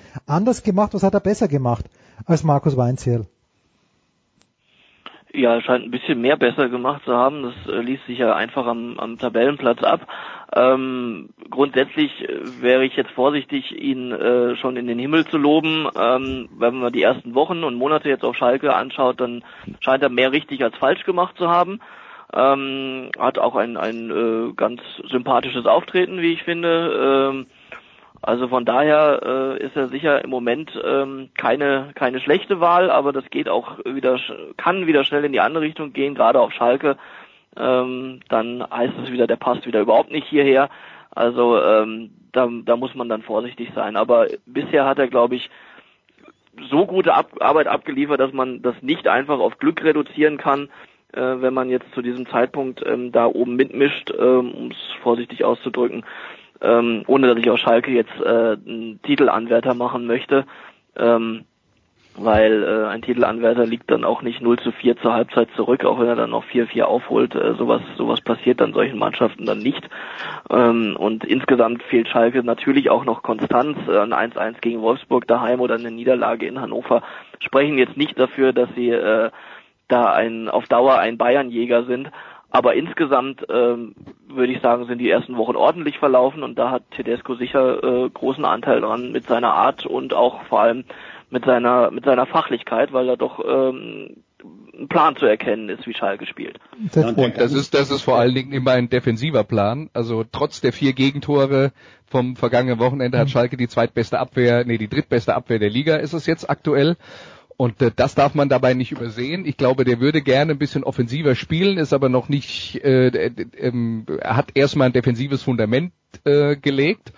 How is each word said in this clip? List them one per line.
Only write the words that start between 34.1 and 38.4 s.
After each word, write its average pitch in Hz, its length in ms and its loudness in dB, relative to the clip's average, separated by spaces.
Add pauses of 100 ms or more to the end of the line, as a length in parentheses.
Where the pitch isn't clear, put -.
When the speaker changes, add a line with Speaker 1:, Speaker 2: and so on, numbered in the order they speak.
Speaker 2:
sch-, - 400 -10
kann 180 320 -2
wieder 147 160 4
schnell 147 220 0
in 139 80 -2
die 107 80 2
andere 151 240 0
Richtung 156 260 -8
gehen, 139 240 -4
gerade 135 240 4
auf 113 140 2
Schalke. 139 420 0 (600)
Ähm, 127 720 -2
dann 120 340 -2